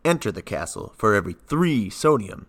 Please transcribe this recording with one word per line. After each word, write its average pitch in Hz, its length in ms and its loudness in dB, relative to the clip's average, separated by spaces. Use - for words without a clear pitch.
enter 160 260 0
the 90 100 -10
castle - 540 -8
for 107 180 2
every 92 200 0
three 147 560 0
Sodium 113 600 0